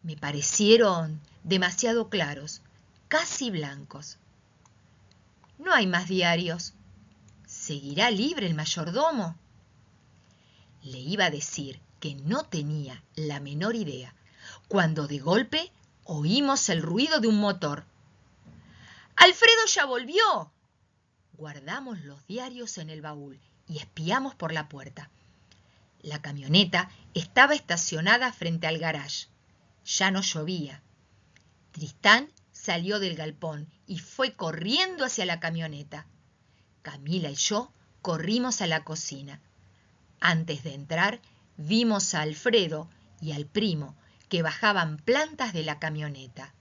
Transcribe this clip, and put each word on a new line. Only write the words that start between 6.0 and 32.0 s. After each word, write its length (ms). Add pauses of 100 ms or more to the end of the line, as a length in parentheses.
diarios. 680 (720)
¿Seguirá 680
libre 340
el 80
mayordomo? 800 (1500)
Le 140
iba 260
a 60
decir 500 (180)
que 160
no 300
tenía 580 (140)
la 240
menor 340
idea, 400 (540)
cuando 400
de 100
golpe 540 (320)
oímos 640
el 140
ruido 380
de 80
un 100
motor. 460 (1300)
¡Alfredo 520
ya 160
volvió! 680 (840)
Guardamos 680
los 260
diarios 520
en 120
el 120
baúl 380 (260)
y 120
espiamos 560
por 180
la 160
puerta. 420 (920)
La 200
camioneta 680 (240)
estaba 400
estacionada 800
frente 340
al 120
garage. 500 (560)
Ya 260
no 100
llovía. 640 (880)
Tristán 600 (200)